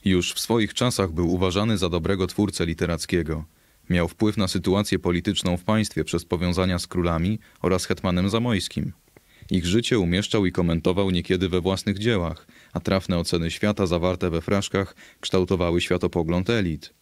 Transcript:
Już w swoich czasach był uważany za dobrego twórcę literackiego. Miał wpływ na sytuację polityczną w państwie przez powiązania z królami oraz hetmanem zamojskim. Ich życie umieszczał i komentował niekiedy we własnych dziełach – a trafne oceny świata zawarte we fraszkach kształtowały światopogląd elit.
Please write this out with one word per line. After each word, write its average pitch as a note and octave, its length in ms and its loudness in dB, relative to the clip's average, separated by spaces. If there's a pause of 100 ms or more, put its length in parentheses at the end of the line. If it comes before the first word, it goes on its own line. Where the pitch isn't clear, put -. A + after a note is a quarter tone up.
Już F#2 280 2
w - 80 -6
swoich A2 340 0
czasach G2 380 0
był E2 200 0
uważany F#2 460 2
za E2+ 100 0
dobrego F2+ 380 0
twórcę F#2+ 400 -2
literackiego. E2 800 -2 (460)
Miał E2+ 180 2
wpływ G#2+ 280 0
na F#2+ 120 0
sytuację F#2+ 500 2
polityczną F2 580 0
w - 80 -10
państwie G#2+ 400 0
przez E2 200 -4
powiązania F2+ 540 0
z - 80 -6
królami F2 520 0 (220)
oraz F#2 240 2
hetmanem F#2 460 0
zamojskim. A2+ 640 -2 (580)
Ich F2 160 0
życie A#2 320 2
umieszczał F#2+ 480 2
i F2 60 2
komentował F2+ 580 0
niekiedy F2+ 380 0
we F2+ 120 0
własnych F#2+ 380 -2
dziełach – F#2+ 480 -2 (260)
a F2+ 80 -4
trafne F#2 380 0
oceny E2+ 320 -2
świata G2+ 360 0
zawarte F2 440 0
we E2 100 -2
fraszkach G2 560 -2 (240)
kształtowały F2+ 600 0
światopogląd F2 680 0
elit. F#2 520 -2